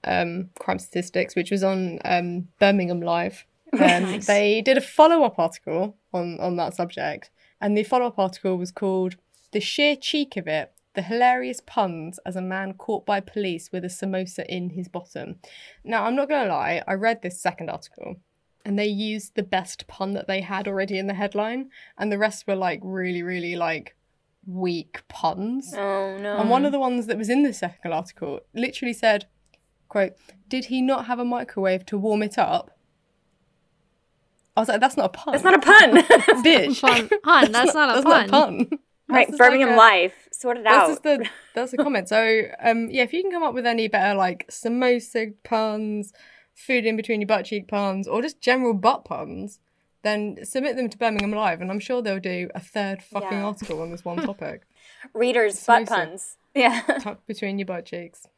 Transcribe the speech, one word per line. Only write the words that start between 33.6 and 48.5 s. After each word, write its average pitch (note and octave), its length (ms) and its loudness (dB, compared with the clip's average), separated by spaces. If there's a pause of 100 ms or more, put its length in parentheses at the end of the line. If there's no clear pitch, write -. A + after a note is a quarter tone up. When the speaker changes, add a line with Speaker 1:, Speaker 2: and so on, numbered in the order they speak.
Speaker 1:
I A3 40 2
was A3 100 0
like, - 100 0
"That's C4 180 2
not A#3 80 2
a F#3+ 40 0
pun." - 220 -8
Speaker 2:
That's C#4+ 120 0
not F#4 120 8
a D4 40 4
pun. F#4 320 10
<laughs> - 60 8
Speaker 1:
<laughs> E4 460 6
Bitch. C#4+ 380 6
Speaker 3:
Fun. A#3+ 280 2 (140)
Hun, D4+ 180 8
Speaker 1:
<laughs> A#3+ 100 6
That's - 0 -
Speaker 3:
that's B3 220 4
not D4 160 4
a A#3 40 2
Speaker 1:
not, - 20 2
that's C4+ 100 2
not C4+ 220 6
a - 20 -8
Speaker 3:
pun. B3 380 4
Speaker 1:
pun. D4+ 120 -6 (300)
Speaker 2:
Right, B3+ 180 6
Speaker 1:
That's - 40 -10
just D4 80 -8
Speaker 2:
Birmingham B3+ 300 8
Speaker 1:
like A#3+ 60 4
a A3+ 40 8 (240)
Speaker 2:
Life. F#3 100 -2 (180)
Sort B3 260 -4
it A3+ 80 -12
Speaker 1:
that's A3 180 8
Speaker 2:
out. D#4+ 60 6
Speaker 1:
just D4+ 140 -4
the, C4 240 0 (280)
that's B3 160 -4
the B3 60 -4
comment. B3+ 320 0
So, A3 340 2 (200)
um, A3+ 280 2
yeah, B3+ 100 0
if A#3+ 100 -2
you F4+ 120 -2
can F#4+ 80 -2
come F4 120 -4
up B3 120 -2
with A#3+ 100 -4
any A3+ 220 0
better, G3+ 280 0
like, F#3 360 -2
samosa A#3+ 840 -2 (100)
puns, G#3+ 720 -4 (400)
food B3 320 -2
in A3+ 100 0
between A3 260 -4
your G3+ 60 -4
butt G3+ 180 0
cheek G#3 220 -8
puns, G3 400 -4
or A3 140 -2
just D4 200 -8
general B3 320 2